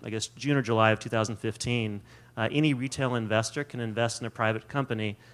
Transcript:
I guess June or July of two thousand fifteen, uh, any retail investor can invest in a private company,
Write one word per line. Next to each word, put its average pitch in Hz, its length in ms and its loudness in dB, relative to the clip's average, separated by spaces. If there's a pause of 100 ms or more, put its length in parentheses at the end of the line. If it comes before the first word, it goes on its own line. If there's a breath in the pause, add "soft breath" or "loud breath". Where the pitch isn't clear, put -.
I 110 60 -8
guess 110 180 -4
June 143 300 0
or 131 60 2
July 110 280 6
of 104 80 4
two 120 100 -8
thousand 110 260 0
fifteen, 110 640 -2 (340 loud breath)
uh, 113 160 0
any 147 220 4
retail 127 400 -2
investor 113 500 0
can - 160 -10
invest 117 420 -2
in 120 40 -6
a 110 60 -6
private 110 360 0
company, 110 500 -2 (160 loud breath)